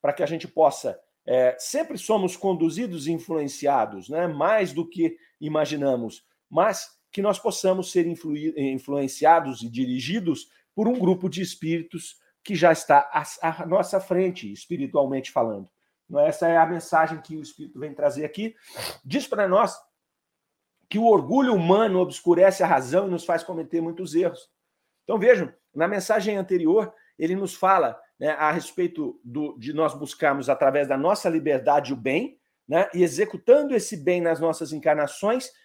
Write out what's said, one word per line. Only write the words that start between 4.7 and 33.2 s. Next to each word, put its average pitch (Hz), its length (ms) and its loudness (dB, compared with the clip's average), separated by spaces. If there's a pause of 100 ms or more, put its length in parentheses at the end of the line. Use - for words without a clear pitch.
do 160 160 -4
que 165 280 -2 (240)
imaginamos, 139 840 -2 (240)
mas - 500 -2 (140)
que 196 100 -4
nós 202 160 0
possamos 185 540 -2
ser 175 140 2
influi-, 160 500 -6
influenciados 139 1040 2
e 117 80 -10
dirigidos 131 800 -4 (240)
por 220 140 0
um 247 100 0
grupo 185 300 2
de 160 120 -6
espíritos 165 760 -6 (260)
que 202 140 -6
já 165 160 6
está 143 400 4
à, 160 500 -4
à - 40 -8
nossa 185 340 0
frente, 180 520 -2
espiritualmente 135 760 -2
falando. 107 380 -2 (420)
Não, 185 80 -2
essa 196 300 2
é 170 80 4
a 165 100 8
mensagem 165 560 -2
que 160 140 -14
o 151 60 -10
Espírito 143 360 -18
vem 143 160 -10
trazer 147 300 -2
aqui. 208 320 -8 (480)
Diz - 240 -4
para 202 180 0
nós 190 320 2 (1080)
que 202 100 -4
o 226 80 4
orgulho 226 480 4
humano 190 460 4
obscurece 180 640 4
a - 20 2
razão 151 400 2
e 190 40 -4
nos 175 140 -4
faz 165 200 -2
cometer 165 360 -6
muitos 165 360 -6
erros. - 340 -2 (540)
Então, 220 120 -2
vejam, 202 360 4 (200)
na 156 140 0
mensagem 202 500 0
anterior, 185 560 2 (240)
ele 165 200 -2
nos 190 180 -6
fala, 175 420 2 (220)
né, 147 120 -2
a 151 200 2
respeito 165 720 -4
do, 143 340 -8
de 123 160 -10
nós 147 220 0
buscarmos, 139 540 -2
através 139 400 2
da 139 80 0
nossa 180 320 0
liberdade, 143 640 0
o 135 40 -4
bem, 135 440 -4 (260)
né, 170 260 0
e 175 120 2
executando 214 680 2